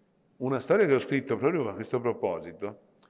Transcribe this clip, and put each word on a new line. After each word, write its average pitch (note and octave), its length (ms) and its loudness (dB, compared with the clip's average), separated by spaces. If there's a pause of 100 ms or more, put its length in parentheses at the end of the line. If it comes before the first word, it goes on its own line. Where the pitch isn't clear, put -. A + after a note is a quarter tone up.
(380)
Una C3 220 -2
storia F#3+ 280 4
che C#3 80 6
ho A#2+ 40 4
scritto C3+ 380 -2
proprio C#3 320 0
a F#2+ 60 -8
questo A2+ 260 -4
proposito, G2 800 -4 (300)